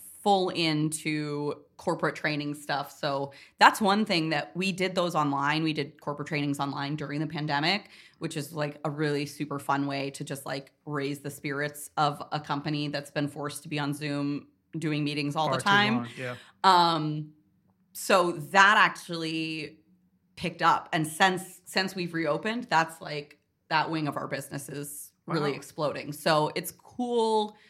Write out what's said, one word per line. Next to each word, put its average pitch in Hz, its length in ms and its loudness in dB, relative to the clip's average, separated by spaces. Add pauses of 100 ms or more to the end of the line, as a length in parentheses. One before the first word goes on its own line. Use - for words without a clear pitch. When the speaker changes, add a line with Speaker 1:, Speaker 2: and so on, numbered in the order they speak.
(220)
Speaker 1:
full 190 280 4
into 151 1040 0 (240)
corporate 160 380 -2
training 147 400 -2
stuff. 143 360 -4
So 139 400 -2 (260)
that's 196 220 10
one 208 260 4
thing 165 240 2
that 147 260 -2
we 190 180 -2
did 185 220 -2
those 175 200 0
online. 147 480 2
We 160 80 2
did 151 300 -6
corporate 147 260 -6
trainings 143 320 -2
online 143 380 -2
during 143 240 -4
the 156 60 -2
pandemic, 151 640 -2 (280)
which 160 180 -8
is, 147 160 -6
like, 151 320 -6
a 156 60 -2
really 147 380 0
super 147 320 -8
fun 139 280 0
way 139 240 -4
to - 140 -10
just, 143 200 -10
like, 139 280 -8 (120)
raise 143 340 -4
the 143 100 -8
spirits 147 640 -6
of 147 260 2 (120)
a 151 60 -2
company 147 500 -2
that's 147 220 -8
been 147 180 -2
forced 143 340 -10
to - 60 -14
be 147 100 -4
on 143 140 -2
Zoom 143 540 -4 (300)
doing 151 280 -2
meetings 147 320 -2
all 156 100 2
Speaker 2:
Far 147 100 0
Speaker 1:
the 175 40 -2
Speaker 2:
too 202 80 0
Speaker 1:
time. 208 280 6
Speaker 2:
long, 233 100 -2 (100)
yeah. 123 180 -6 (300)
Speaker 1:
Um, 165 640 4 (640)
so 180 400 4 (180)
that 196 260 8
actually 160 1000 -2 (580)
picked 165 260 -6
up. 165 300 4
And 156 160 0
since, 185 580 2
since 190 300 -2
we've 175 180 -6
reopened, 165 560 -2
that's, 160 300 2
like, 151 380 -10 (320)
that 151 200 2
wing 156 200 -2
of 135 80 -6
our 139 100 -6
business 139 400 -8
is 147 440 -12 (140)
really 147 260 0
Speaker 2:
Wow. 131 60 -4
Speaker 1:
exploding. 143 540 -4
So 151 440 2
it's 175 160 -6
cool 220 840 0 (140)